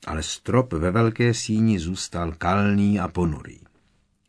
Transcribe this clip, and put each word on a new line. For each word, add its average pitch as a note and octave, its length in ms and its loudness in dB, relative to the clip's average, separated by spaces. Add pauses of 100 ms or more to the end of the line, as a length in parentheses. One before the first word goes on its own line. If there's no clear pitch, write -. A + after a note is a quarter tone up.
ale D#2+ 160 -6
strop B2 500 -2
ve E2 180 0
velké A#2 440 2
síni A2 440 2
zůstal E2+ 540 -6
kalný G2+ 680 2
a F#2+ 80 -4
ponurý. D#2+ 500 -4 (720)